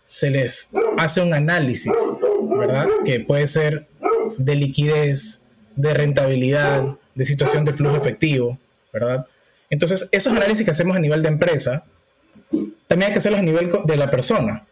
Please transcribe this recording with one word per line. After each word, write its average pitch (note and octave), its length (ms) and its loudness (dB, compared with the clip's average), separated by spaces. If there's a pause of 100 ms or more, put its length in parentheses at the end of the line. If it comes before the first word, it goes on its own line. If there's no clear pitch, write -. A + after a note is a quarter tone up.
se - 280 -2
les C3 400 -2 (280)
hace E3 240 2
un F3 120 2
análisis, D3+ 600 0 (640)
¿verdad? G4 300 0 (160)
Que C3 160 0
puede C#3+ 280 0
ser D3+ 400 -2 (500)
de C3+ 180 0
liquidez, C#3+ 880 0 (320)
de D3+ 180 0
rentabilidad, C#3 920 0 (300)
de C3 100 -2
situación D3 400 0
de D3 80 0
flujo D3 240 0
efectivo, C3 600 -2 (360)
¿verdad? B2 340 -2 (420)
Entonces, F3 440 0
esos G3+ 200 2
análisis G#3+ 300 2
que G3 80 2
hacemos F3 240 0
a F3+ 60 2
nivel D#3 200 2
de D#3+ 60 2
empresa, D3+ 560 0 (1040)
también F#3 220 2
hay G#3 40 -2
que G#3 60 0
hacerlos G3+ 220 2
a - 20 0
nivel E3+ 240 2
co-, F#3 160 0
de D3+ 140 2
la C#3+ 120 0
persona. B2+ 640 0